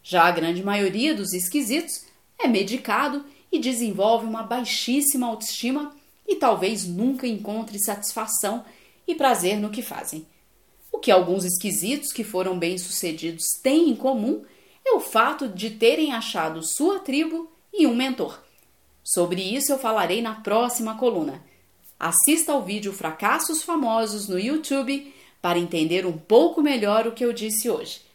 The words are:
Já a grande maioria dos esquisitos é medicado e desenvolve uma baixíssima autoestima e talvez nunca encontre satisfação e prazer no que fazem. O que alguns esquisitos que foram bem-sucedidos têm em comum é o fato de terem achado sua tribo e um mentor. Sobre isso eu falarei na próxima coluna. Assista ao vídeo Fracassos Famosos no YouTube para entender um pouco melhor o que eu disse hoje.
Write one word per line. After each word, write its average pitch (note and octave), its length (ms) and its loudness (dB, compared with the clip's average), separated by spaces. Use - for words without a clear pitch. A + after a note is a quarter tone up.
Já F3 240 4
a F3 60 6
grande E3+ 320 0
maioria G3+ 500 0
dos G3 200 -4
esquisitos B3+ 720 -2
é A#4+ 80 -2
medicado A#3+ 760 0
e E4+ 80 2
desenvolve A3+ 680 2
uma A3+ 180 -6
baixíssima B3 800 0
autoestima C4 720 -4
e G4+ 80 2
talvez G3 500 2
nunca B3 400 -2
encontre G#3+ 540 -6
satisfação A3 840 -4
e E4+ 60 0
prazer G#3+ 440 2
no G#3 120 -4
que G#3 120 -8
fazem. - 420 -10
O - 60 -4
que - 120 0
alguns F#3 340 6
esquisitos F#3 680 -2
que A#3 100 -6
foram F#3 360 -2
bem-sucedidos E3+ 840 -4
têm D4+ 280 4
em A3 60 0
comum B3+ 480 -2
é C5 80 2
o F4 80 4
fato C4 480 0
de G3 220 -6
terem C#4 420 4
achado E3 500 -4
sua F#4 380 0
tribo D#4+ 500 -2
e F4+ 140 6
um A#3+ 80 4
mentor. B3 480 -2
Sobre F3+ 380 0
isso B3+ 300 0
eu C4+ 60 0
falarei A3 440 0
na A3 140 -4
próxima A3 600 0
coluna. E3+ 480 0
Assista D4 540 2
ao C#4 100 2
vídeo G3+ 300 -4
Fracassos A3+ 680 -2
Famosos A3+ 680 0
no F#3 100 0
YouTube C#4 760 -2
para F3 180 2
entender E3+ 480 0
um E3+ 100 -4
pouco D4 460 4
melhor A3+ 440 4
o A#3 60 -4
que B3 120 -4
eu A#3+ 80 2
disse G#3+ 380 -2
hoje. - 320 -4